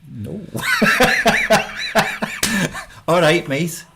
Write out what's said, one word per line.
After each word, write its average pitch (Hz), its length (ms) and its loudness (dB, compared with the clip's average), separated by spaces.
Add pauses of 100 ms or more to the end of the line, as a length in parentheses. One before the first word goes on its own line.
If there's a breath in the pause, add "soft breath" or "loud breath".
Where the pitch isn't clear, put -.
No. 110 380 -10
<laughs> - 2500 0
All 170 120 4
right, 165 280 4
mate. 156 360 -4 (120)